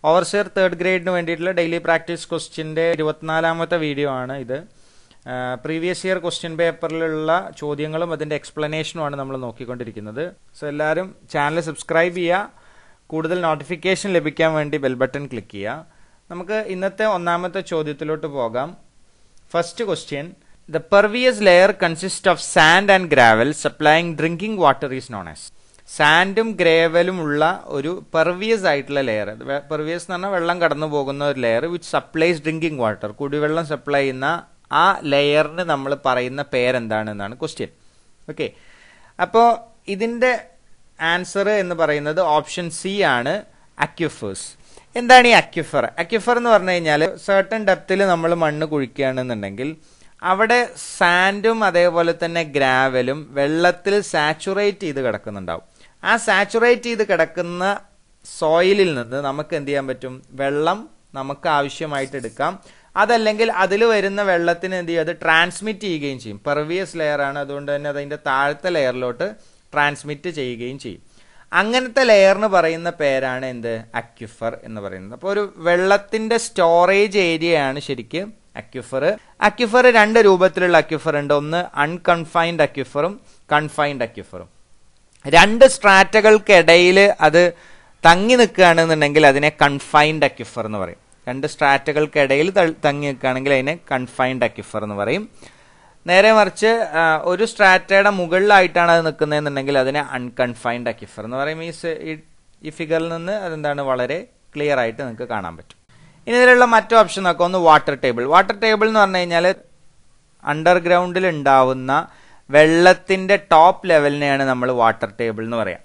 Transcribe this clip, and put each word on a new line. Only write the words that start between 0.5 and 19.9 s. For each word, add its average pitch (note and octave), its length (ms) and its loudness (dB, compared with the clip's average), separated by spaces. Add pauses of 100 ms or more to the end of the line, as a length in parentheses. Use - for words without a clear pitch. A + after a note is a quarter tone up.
തേർഡ് F#3 160 2
ഗ്രേഡിന് F3+ 360 -2
വേണ്ടിയിട്ടുള്ള E3+ 420 -4
ഡെയിലി E3+ 260 -2
പ്രാക്ടീസ് E3 520 -4
ക്വസ്റ്റ്യൻ്റെ D#3+ 600 -4
ഇരുപത്തിനാലാമത്തെ D#3+ 880 -2
വീഡിയോ D3 320 -4
ആണ് C3 280 -8
ഇത്. C3 260 -10 (680)
ആ, B2+ 260 -8
പ്രീവിയസ് E3 520 -6
ഇയർ F#3 120 -2
ക്വസ്റ്റ്യൻ E3 380 -8
പേപ്പറിലുള്ള D#3+ 1000 -2
ചോദ്യങ്ങളും D#3 540 -6
അതിൻ്റെ D3+ 240 -6
എക്സ്പ്ലനേഷനുമാണ് D3+ 800 -8
നമ്മൾ C3+ 220 -10
നോക്കിക്കൊണ്ടിരിക്കുന്നത്. A#2+ 920 -12 (300)
So, D3+ 60 -10
എല്ലാവരും D#3 480 -4 (180)
ചാനൽ D3+ 280 -2
സബ്സ്ക്രൈബ് E3 540 -2
ചെയ്യുക. F3+ 340 -2 (580)
കൂടുതൽ D#3+ 340 -4
നോട്ടിഫിക്കേഷൻ E3+ 720 -4
ലഭിക്കാൻ D#3+ 400 0
വേണ്ടി D3+ 240 -4
ബെൽ C3+ 160 -2
ബട്ടൺ C3 340 -4
ക്ലിക്ക് A#2 240 -14
ചെയ്യുക. A2 340 -10 (460)
നമുക്ക് F3 220 -10
ഇന്നത്തെ G3 520 -4
ഒന്നാമത്തെ F3 560 -2
ചോദ്യത്തിലോട്ട് D#3 680 -6
പോകാം. C3+ 500 -6 (760)
ഫസ്റ്റ് E3+ 320 -4
ക്വസ്റ്റ്യൻ, D#3 460 -8 (400)